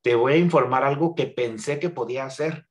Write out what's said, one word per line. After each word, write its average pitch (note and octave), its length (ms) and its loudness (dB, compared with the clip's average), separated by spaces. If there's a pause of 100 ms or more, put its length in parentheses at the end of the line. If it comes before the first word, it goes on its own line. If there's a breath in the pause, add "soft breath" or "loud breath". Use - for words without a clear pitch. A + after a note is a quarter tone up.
te A#2+ 120 2
voy C3 200 4
a - 20 6
informar C3+ 480 4
algo D3 320 0
que C3+ 100 -2
pensé A#2+ 540 -6
que F3 100 -4
podía B2+ 360 -6
hacer. D#3 440 -8